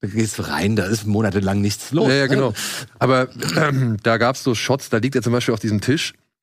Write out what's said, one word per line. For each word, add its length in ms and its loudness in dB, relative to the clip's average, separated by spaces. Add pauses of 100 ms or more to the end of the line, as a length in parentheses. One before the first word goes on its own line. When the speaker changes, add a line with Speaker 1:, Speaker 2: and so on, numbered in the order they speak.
Speaker 1:
Da 60 -4
gehst 300 -2
du 100 -4
rein, 280 0
da 100 2
ist 220 -4
monatelang 540 0
nichts 300 -4
los. 160 2
Speaker 2:
Ja, 80 4
ja, 120 2
genau. 220 2
Speaker 1:
Ne? 60 -4 (440)
Speaker 2:
Aber, 300 2 (360)
<clears throat> 380 0
da 140 4
gab's 260 0
so 100 0
Shots, 360 -2
da 80 2
liegt 180 0
er 80 0
zum 100 0
Beispiel 200 0
auf 60 -2
diesem 220 0
Tisch 320 0 (280)